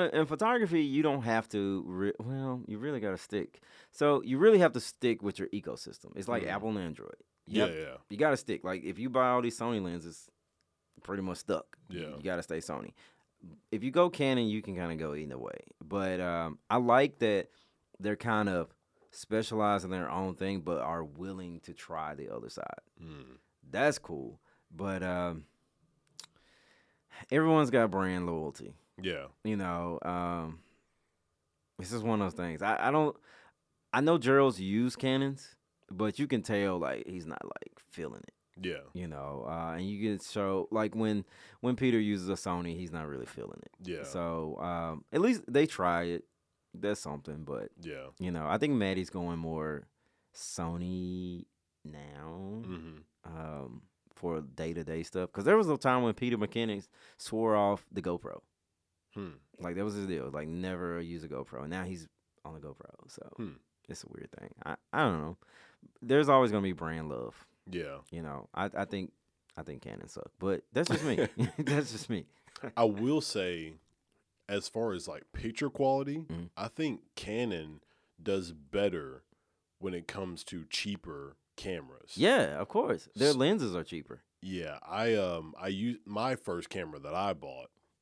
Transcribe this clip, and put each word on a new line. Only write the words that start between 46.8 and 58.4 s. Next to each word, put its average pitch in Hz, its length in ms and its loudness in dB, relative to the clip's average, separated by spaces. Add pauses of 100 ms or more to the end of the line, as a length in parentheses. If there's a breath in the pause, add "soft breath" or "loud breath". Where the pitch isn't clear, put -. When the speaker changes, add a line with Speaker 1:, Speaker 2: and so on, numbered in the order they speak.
Speaker 1:
something, 73 440 -8
but, 65 260 -6 (100)
Speaker 2:
Yeah. 67 280 -10 (120)
Speaker 1:
you 90 100 -2
know, 80 160 -2
I 90 120 4
think 147 160 4
Maddie's 95 360 2
going 85 280 -2
more 78 500 -4 (460)
Sony 90 1120 -6 (380)
now, 95 800 -12
Speaker 2:
Mm-hmm. 82 360 -12 (260)
Speaker 1:
um, 76 580 -10 (320)
for 82 280 -4
day-to-day 80 600 -6
stuff. 90 300 -4
'Cause 98 120 -6
there 185 120 8
was 208 120 4
a 143 100 2
time 127 240 4
when 117 120 4
Peter 123 220 0
McKinnon 107 500 -2 (300 loud breath)
swore 110 400 2
off 101 340 4
the 95 120 -4
GoPro. 87 400 -6 (720)